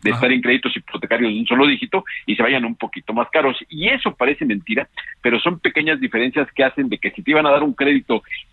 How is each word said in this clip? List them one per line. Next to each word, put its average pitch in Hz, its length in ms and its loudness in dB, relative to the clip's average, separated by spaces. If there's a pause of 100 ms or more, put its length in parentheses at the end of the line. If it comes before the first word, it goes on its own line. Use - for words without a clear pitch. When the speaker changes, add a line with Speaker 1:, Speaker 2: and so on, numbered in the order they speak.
Speaker 1:
de 104 80 0
Speaker 2:
Ajá. 117 80 0
Speaker 1:
estar 127 140 2
en 127 100 0
créditos 123 340 0
hipotecarios - 560 -2
de 107 80 -2
un - 60 -2
solo 147 200 4
dígito 262 380 0 (220)
y 208 100 -2
se - 60 2
vayan 127 220 2
un 117 100 -4
poquito - 400 -10
más 117 160 -2
caros. 156 260 2 (120)
Y 160 200 -4
eso 247 260 0
parece 165 300 0
mentira, 110 440 -2 (340)
pero 117 180 2
son 175 200 -2
pequeñas 156 400 0
diferencias 127 520 0
que 135 120 2
hacen 135 240 0
de 104 100 -4
que 98 140 -4
si 98 100 -12
te 135 80 -2
iban 156 160 4
a 147 40 4
dar 143 120 6
un 147 100 0
crédito 135 500 0 (300)